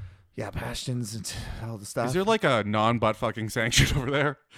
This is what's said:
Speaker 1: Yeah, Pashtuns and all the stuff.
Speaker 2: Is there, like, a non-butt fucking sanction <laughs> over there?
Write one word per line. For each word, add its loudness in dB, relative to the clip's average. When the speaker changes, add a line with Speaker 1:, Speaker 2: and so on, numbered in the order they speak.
Speaker 1:
Yeah, -8
Pashtuns -6
and -8
all -8
the -14
stuff. -2
Speaker 2:
Is -2
there, 2
like, 4
a 4
non-butt 2
fucking -4
sanction 2
<laughs> 2
over -2
there? 0